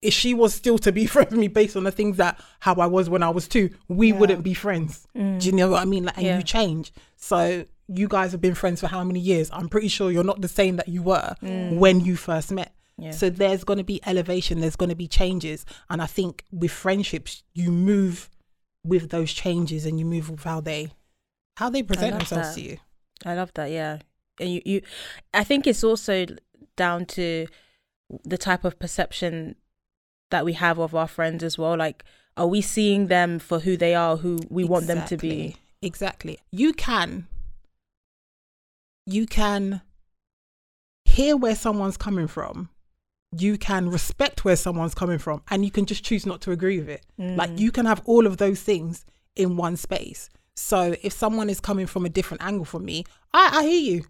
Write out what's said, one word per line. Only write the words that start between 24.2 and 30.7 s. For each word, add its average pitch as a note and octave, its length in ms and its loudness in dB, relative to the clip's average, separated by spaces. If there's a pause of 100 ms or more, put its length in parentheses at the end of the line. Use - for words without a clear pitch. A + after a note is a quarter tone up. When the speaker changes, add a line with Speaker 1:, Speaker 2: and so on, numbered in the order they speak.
Speaker 3:
And F3+ 100 -6
you, F3 160 -4
you, G3 160 -2 (520)
I G#3 100 2
think C#4 240 2
it's A3+ 160 2
also G#3+ 420 0 (520)
down F3 300 0
to E3 400 -4 (760)
the F3 140 -6
type F3+ 260 -2
of F3 160 -2
perception E3 760 -6 (760)
that D#3+ 140 0
we E3+ 80 0
have E3+ 260 0